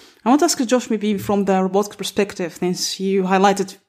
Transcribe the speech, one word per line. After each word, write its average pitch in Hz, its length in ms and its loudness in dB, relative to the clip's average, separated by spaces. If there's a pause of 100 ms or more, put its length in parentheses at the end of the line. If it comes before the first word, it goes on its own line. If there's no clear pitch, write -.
(240)
I 214 60 0
want 277 100 4
to 339 60 4
ask 330 140 -2
you, 269 60 0
Josh, 247 240 0
maybe 208 280 0
from 196 280 -2
the 190 160 2
robotics 196 340 -2
perspective, 190 600 -4
since - 440 -4
you 190 240 0
highlighted 190 540 2 (120)